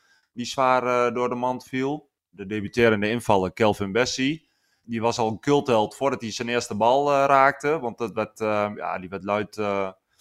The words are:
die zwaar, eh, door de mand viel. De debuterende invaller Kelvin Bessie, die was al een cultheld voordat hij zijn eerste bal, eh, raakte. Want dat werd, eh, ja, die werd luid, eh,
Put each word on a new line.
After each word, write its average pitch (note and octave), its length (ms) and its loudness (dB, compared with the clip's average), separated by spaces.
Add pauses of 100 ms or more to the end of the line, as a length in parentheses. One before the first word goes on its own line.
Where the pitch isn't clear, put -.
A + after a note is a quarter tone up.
(340)
die A#2+ 120 -8
zwaar, B2+ 380 2
eh, B2 300 2
door B2 160 -2
de B2 60 -4
mand B2 280 -4
viel. C#3 440 -4 (220)
De G2 160 -16
debuterende G#2+ 640 2
invaller G#2 440 2
Kelvin G#2 380 0
Bessie, C3 580 -2 (320)
die A#2 200 -6
was A2+ 160 0
al A2+ 100 0
een A2 120 -4
cultheld C3 560 2
voordat C3+ 260 -2
hij A2 100 -8
zijn A#2 180 -8
eerste A#2 260 -2
bal, C3 360 2
eh, C#3 160 2
raakte. C#3 520 4
Want A#2 180 -8
dat A2+ 160 -4
werd, G#2+ 260 -4
eh, G#2 360 0
ja, E2+ 240 -6
die F#2 100 -12
werd F#2 140 -8
luid, G2+ 340 -2
eh, G2 340 -2 (300)